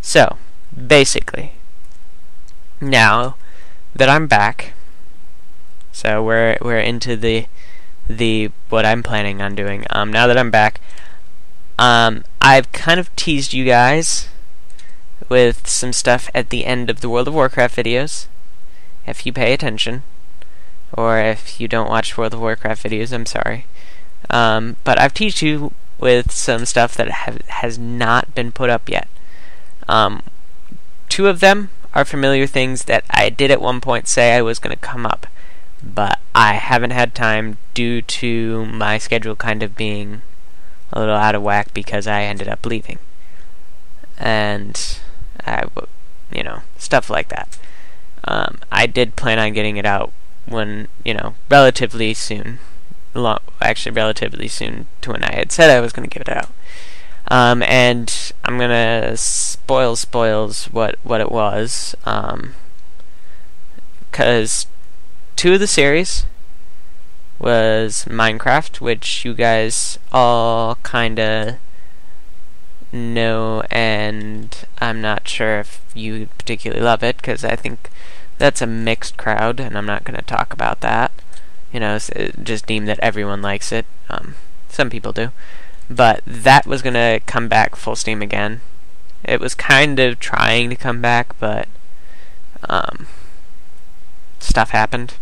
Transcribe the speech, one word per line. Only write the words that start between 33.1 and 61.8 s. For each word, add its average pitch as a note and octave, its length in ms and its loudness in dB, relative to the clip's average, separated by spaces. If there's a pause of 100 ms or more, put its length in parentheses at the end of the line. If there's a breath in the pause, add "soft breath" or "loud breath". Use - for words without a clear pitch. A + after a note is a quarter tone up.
I G#2+ 180 4
did C#3 220 2
at C#3 100 6
one B2+ 200 0
point B2 260 -2
say A#2+ 280 4
I B2 80 4
was A2+ 160 0
gonna - 180 -2
come - 280 -4
up, - 220 0 (560 soft breath)
but G#2 380 -2 (140)
I G#2+ 200 6
haven't A#2+ 360 0
had B2 240 0
time A2 420 0 (180)
due A#2 280 0
to A2+ 640 -2
my A2 320 0
schedule A2 360 0
kind G#2+ 280 -2
of G#2 120 -2
being G#2 480 -2 (720 soft breath)
a - 80 -2
little G#2+ 160 2
out G#2+ 180 4
of G2+ 80 0
whack G#2 300 0
because G2+ 340 -2
I G#2 160 0
ended G2+ 260 -2
up A2 180 -2
leaving. A2+ 320 -2 (1200 soft breath)
And G#2 800 0 (460 loud breath)
I A#1 180 0
w-, - 260 -2 (420)
you - 120 -2
know, A1 180 -4 (160)
stuff - 320 0
like F#2 220 0
that. - 260 -2 (680 loud breath)
Um, - 340 -2 (120)
I G#2+ 160 2
did A#2+ 300 0
plan A2+ 220 2
on G#2+ 140 0
getting G#2 260 0
it G2+ 80 0
out G2+ 260 0 (340)
when, G#2+ 420 -2 (160)
you A2+ 100 -2
know, A2 200 -2 (160)
relatively A#2 640 4
soon. G#2+ 440 -2 (560 soft breath)
Lo-, A#2 240 2 (220)
actually, A2+ 320 0
relatively A2 560 -2
soon A2+ 380 -2 (140)
to B2 120 -2
when - 120 -2
I - 100 -2
had - 160 -2
said D#3+ 200 6
I B2+ 100 6
was A#2 120 -2
gonna - 160 -2
give - 140 -4
it - 60 -2
out. - 220 -2 (800 loud breath)
Um, B2 340 4
and B2 680 2 (120)
I'm B2 140 0
gonna A#2 580 0
spoil - 800 0
spoils A2 720 0
what, A2+ 360 0
what A#2 180 0
it G#2+ 120 0
was. G#2+ 720 0